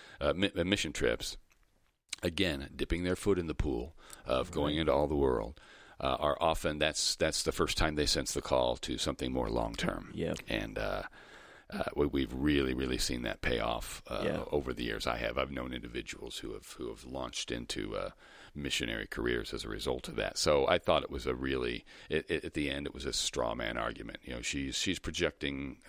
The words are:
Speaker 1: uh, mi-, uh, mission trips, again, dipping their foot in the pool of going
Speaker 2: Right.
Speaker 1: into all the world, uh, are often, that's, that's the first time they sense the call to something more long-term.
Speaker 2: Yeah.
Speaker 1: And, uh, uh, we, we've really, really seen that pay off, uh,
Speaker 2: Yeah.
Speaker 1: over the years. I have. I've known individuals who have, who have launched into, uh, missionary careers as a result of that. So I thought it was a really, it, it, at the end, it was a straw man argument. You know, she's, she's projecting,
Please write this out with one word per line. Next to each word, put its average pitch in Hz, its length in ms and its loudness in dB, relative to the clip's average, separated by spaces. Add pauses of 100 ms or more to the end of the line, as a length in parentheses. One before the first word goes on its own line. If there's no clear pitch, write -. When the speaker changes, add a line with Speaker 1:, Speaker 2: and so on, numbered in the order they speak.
(200)
Speaker 1:
uh, 73 140 4
mi-, 95 220 2
uh, 87 80 4
mission 92 280 2
trips, - 440 0 (840)
again, 80 520 0
dipping 85 280 -2
their 90 140 2
foot 98 220 4
in 85 80 0
the 78 80 -2
pool 64 420 0 (280)
of 64 260 0
going 73 260 2
Speaker 2:
Right. 80 40 2
Speaker 1:
into 76 120 4
all 71 160 4
the 76 80 2
world, 62 440 2 (400)
uh, 65 200 2
are 73 200 4
often, 80 380 4
that's, - 380 2
that's 80 260 2
the 80 100 2
first - 260 2
time 78 160 4
they 73 120 2
sense - 280 2
the 69 80 0
call 62 340 4
to 60 220 -4
something 65 340 -2
more 62 160 0
long-term. 58 640 0
Speaker 2:
Yeah. 82 220 -2 (140)
Speaker 1:
And, 107 300 -4
uh, 98 260 -2 (680)
uh, - 140 -4 (120)
we, 73 100 4
we've 65 260 0
really, 67 420 2
really 64 240 0
seen 62 240 0
that 55 180 -4
pay 60 200 0
off, 57 480 -4
uh, 52 160 -4
Speaker 2:
Yeah. - 260 -2
Speaker 1:
over 65 240 0
the 58 100 -4
years. 55 220 -4
I 58 100 0
have. 58 220 -2
I've 67 120 0
known 64 220 -4
individuals 60 640 -8
who 57 140 -8
have, - 200 -14
who 60 160 -8
have 55 160 -12
launched 64 460 -6
into, 53 460 -4
uh, 50 140 -4 (460)
missionary 58 520 -2
careers 57 440 0
as 55 120 -6
a 55 40 -8
result 64 380 -2
of - 80 -10
that. 53 240 -2
So 71 300 6
I 87 100 6
thought 78 240 4
it - 80 -6
was 69 160 -6
a 64 80 2
really, 64 500 0 (240)
it, - 220 2
it, 80 140 0
at 85 100 -8
the 73 160 0
end, 71 160 -4
it - 80 -8
was 69 100 -8
a 67 80 -2
straw - 420 0
man 58 220 -2
argument. 57 460 -4
You 64 120 -8
know, 60 80 -6
she's, 67 340 -2
she's 92 240 0
projecting, 71 800 -2 (100)